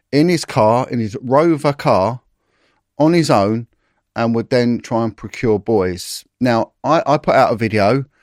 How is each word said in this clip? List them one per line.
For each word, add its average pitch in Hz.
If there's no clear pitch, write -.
in 147
his 170
car, 117
in 120
his 110
Rover 147
car, 117
on 156
his 160
own, 113
and 117
would 113
then 120
try 113
and 110
procure 107
boys. 92
Now, 117
I, 147
I 147
put -
out 120
a -
video, 107